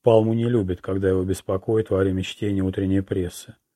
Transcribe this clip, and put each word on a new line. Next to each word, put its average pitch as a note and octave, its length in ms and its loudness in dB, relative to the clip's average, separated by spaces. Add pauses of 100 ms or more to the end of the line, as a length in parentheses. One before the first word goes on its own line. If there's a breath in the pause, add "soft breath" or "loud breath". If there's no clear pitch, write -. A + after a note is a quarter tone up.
Палму A2+ 320 6
не A#2 120 -2
любит, G#2 340 0
когда F#2+ 300 -2
его F#2 140 2
беспокоит G2 640 -2
во G2 80 0
время F#2+ 260 0
чтения G2+ 380 -4
утренней F#2+ 400 0
прессы. F#2+ 540 -6 (200)